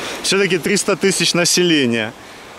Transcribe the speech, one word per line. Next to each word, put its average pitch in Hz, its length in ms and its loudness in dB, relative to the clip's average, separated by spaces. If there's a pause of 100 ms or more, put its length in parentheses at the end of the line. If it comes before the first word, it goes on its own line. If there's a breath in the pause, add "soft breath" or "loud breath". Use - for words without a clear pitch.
(240 loud breath)
Все-таки 190 340 2
триста 190 380 0
тысяч 180 380 0
населения. 143 800 2 (480 loud breath)